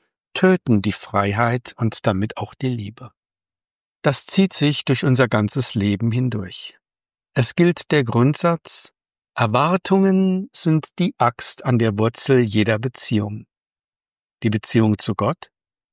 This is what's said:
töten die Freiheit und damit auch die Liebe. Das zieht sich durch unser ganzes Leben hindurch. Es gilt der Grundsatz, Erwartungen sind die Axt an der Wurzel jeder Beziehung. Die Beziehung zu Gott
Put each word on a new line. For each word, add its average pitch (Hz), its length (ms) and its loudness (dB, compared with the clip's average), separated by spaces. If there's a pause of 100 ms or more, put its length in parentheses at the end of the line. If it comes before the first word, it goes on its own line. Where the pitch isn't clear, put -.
(340)
töten 175 480 2
die 107 80 -2
Freiheit 107 840 -2
und - 320 -2
damit 104 300 -2
auch - 160 -10
die 131 160 -4
Liebe. 117 420 -10 (920)
Das - 240 -2
zieht 190 260 2
sich 147 320 0
durch 131 200 0
unser 127 240 4
ganzes 110 460 0
Leben 101 360 0
hindurch. 117 640 -4 (580)
Es - 200 0
gilt - 380 0
der 147 100 4
Grundsatz, 139 920 0 (420)
Erwartungen 185 1200 0
sind - 460 0
die 175 180 -2
Axt - 480 -2
an 123 140 2
der 110 200 0
Wurzel 117 420 2
jeder 107 380 0
Beziehung. 107 680 -4 (960)
Die 113 80 2
Beziehung 107 480 2
zu - 160 -4
Gott - 360 -4 (420)